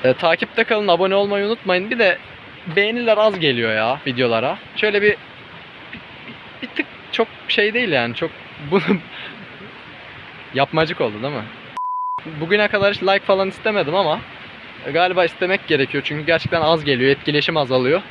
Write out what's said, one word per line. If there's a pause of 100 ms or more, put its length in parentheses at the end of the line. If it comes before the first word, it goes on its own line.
E,
takipte
kalın,
abone
olmayı
unutmayın.
Bir
de (580)
beğeniler
az
geliyor
ya
videolara. (180)
Şöyle
bir, (840)
bir, (260)
bir, (280)
bir
tık (260)
çok (200)
şey
değil
yani.
Çok (200)
<laughs>
bunu (1600)
yapmacık
oldu
değil
mi? (960)
Bugüne
kadar
hiç
like
falan
istemedim
ama (720)
galiba
istemek
gerekiyor.
Çünkü
gerçekten
az
geliyor.
Etkileşim
azalıyor.